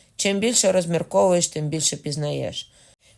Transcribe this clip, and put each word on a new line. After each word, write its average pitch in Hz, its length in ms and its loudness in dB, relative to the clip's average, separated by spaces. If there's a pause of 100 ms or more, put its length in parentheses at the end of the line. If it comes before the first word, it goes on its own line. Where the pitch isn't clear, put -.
(160)
«Чим 202 220 0
більше 220 340 2
розмірковуєш, 175 760 2
тим 151 200 -6
більше 151 280 -2
пізнаєш. 147 760 -6 (460)